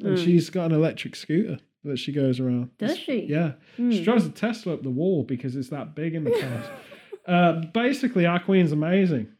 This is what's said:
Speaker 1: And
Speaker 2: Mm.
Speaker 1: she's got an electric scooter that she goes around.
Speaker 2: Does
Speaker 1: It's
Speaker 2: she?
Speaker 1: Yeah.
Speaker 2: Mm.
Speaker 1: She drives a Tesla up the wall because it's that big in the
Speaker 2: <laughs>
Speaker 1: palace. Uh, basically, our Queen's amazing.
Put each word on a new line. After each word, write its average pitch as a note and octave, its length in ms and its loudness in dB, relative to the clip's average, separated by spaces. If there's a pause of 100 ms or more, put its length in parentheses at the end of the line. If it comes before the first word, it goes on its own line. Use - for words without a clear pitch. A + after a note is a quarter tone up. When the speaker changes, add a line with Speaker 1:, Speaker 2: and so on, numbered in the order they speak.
Speaker 1:
And F#3+ 160 2
Speaker 2:
Mm. F3 60 0
Speaker 1:
she's E3+ 260 4
got F3 160 -4
an D#3+ 80 2
electric D3+ 420 0
scooter D#3+ 440 -2 (260)
that C#3+ 120 -6
she C#3 140 -8
goes C3 300 0
around. B2 360 -2
Speaker 2:
Does A3+ 140 -4
Speaker 1:
It's F4 80 -4
Speaker 2:
she? A#3+ 220 -4
Speaker 1:
Yeah. D3 320 -2 (240)
Speaker 2:
Mm. A#3+ 160 2
Speaker 1:
She F3+ 100 0
drives G#3 220 2
a D3 60 -6
Tesla G#3+ 420 -4
up C#3 100 -6
the C3+ 80 -4
wall D#3 320 0
because B2+ 320 -6
it's C3+ 140 -8
that C#3 260 -10
big D#3+ 180 -4
in D#3+ 120 -4
the - 60 2
Speaker 2:
<laughs> A4+ 100 2
Speaker 1:
palace. B2 260 -6 (580)
Uh, F3 360 4 (120)
basically, B3 520 2
our F3 160 2
Queen's F3+ 320 4
amazing. D#3+ 560 2 (100)